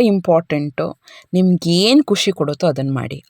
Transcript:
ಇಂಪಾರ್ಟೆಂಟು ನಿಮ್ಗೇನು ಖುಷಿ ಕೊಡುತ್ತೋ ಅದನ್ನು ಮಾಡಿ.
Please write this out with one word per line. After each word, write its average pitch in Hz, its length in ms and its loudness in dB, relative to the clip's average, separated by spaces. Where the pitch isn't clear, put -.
ಇಂಪಾರ್ಟೆಂಟು 165 840 0
ನಿಮ್ಗೇನು 185 720 2
ಖುಷಿ 202 260 0
ಕೊಡುತ್ತೋ 147 360 -4
ಅದನ್ನು 135 260 -2
ಮಾಡಿ. 123 380 -8